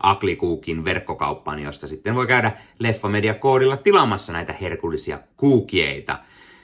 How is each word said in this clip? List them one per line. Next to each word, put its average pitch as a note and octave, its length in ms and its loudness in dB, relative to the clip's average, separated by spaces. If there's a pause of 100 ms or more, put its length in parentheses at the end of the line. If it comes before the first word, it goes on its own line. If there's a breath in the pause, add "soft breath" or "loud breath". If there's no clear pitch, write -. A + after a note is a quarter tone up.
Akli F#2+ 320 2
Kuukin E2 500 -4
verkkokauppaan, D2+ 720 -4
josta D2 280 -12
sitten D#2 280 -6
voi B2 120 0
käydä A2+ 240 2 (280 loud breath)
Leffamedia-koodilla A2+ 960 2
tilaamassa C#3 560 2
näitä E2+ 200 -6
herkullisia E2 640 -6 (180)
kuukieita. E2+ 840 0 (440 loud breath)